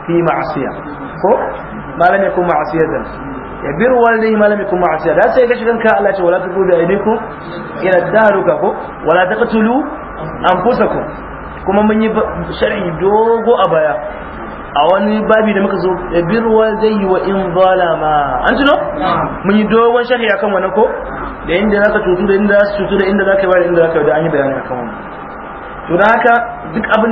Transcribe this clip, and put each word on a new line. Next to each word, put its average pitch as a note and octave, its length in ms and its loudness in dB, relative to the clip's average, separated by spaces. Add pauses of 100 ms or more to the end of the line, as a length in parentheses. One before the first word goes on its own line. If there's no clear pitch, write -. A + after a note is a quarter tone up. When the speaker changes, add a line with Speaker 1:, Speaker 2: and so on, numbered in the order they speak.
Speaker 1:
fi E3+ 140 -4
ma'asiya." C#3 560 -2 (460)
Ko? F#3+ 140 2 (600)
"Ma E3 140 2
lam G3 160 2
yakun F#3 240 0
ma'asiyatan." D#3 560 0 (560)
Ya, C#3+ 140 -6
"Bir A3+ 180 2
walidayhi A3+ 440 4
ma G#3 120 4
lam G#3 120 2
yakun F3+ 200 -2
ma'asiya." D#3 340 0
Da F#3+ 160 4
sai B3+ 140 4
ya A#3+ 40 2
kashe A3+ 180 -2
kanka, A3+ 280 2
Allah G#3 160 2
ya F#3+ 60 0
ce, F#3 80 -2
"Wala F3 160 2
tulqu F#3 240 -4
bi F3+ 100 4
aydikum G3 420 2 (600)
ila F#3 200 2 (100)
tahluka." G3 480 2
Ko? - 140 0 (320)
"Wala E3+ 260 2
taqtulu A3 480 0 (720)
anfusakum." F#3 560 0 (580)
Kuma G3+ 220 0
mun G#3+ 180 2
yi A3 80 2
ba-, - 200 -2 (200)
sharhi G3+ 460 -2
dogo G#3+ 580 2
a F#3 160 2
baya. D#3 240 2 (760)
A C#3+ 160 0
wani G#3 380 2
babi A3 300 2
da G3 80 0
muka G3 160 0
zo, F3+ 140 0 (180)
"Ya E3+ 140 0
bir A3 200 0
walidayhi A3 640 2
wa F#3 140 2
in G3 180 -2 (120)
zalama." E3+ 640 2 (260)
An G3 140 0
tuno? C#4 220 2 (160)
Speaker 2:
Na'am. - 380 -4 (120)
Speaker 1:
Mun G3 140 2
yi G#3+ 100 4
dogon A#3 380 2
sharhi A#3 260 0
akan G3 220 0
wannan F#3+ 220 0
ko? G#3+ 100 4 (600)
Da D#3 100 -2
inda G3+ 260 2
zaka G#3+ 220 2
cutu, F#3 260 0
da G3 80 4
inda G3+ 180 2
za G3+ 120 6
su G3+ 180 -4
cutu, G3 140 -2
da F#3+ 100 2
inda G3+ 160 2
zaka G3 180 2
yi F#3 60 2
ba, F#3 80 4
da F3 100 4
inda F3 160 2
zaka E3 180 2
yi, D3 60 0
da D3+ 80 2
an D#3 120 0
yi D#3+ 40 0
bayani C#3 240 0
akan B2+ 240 -8
wannan. A2 180 -8 (840)
To E3 120 -6
dan G3 160 4
haka A#3 240 4 (360)
duk G#3 160 -6
abin A3 260 2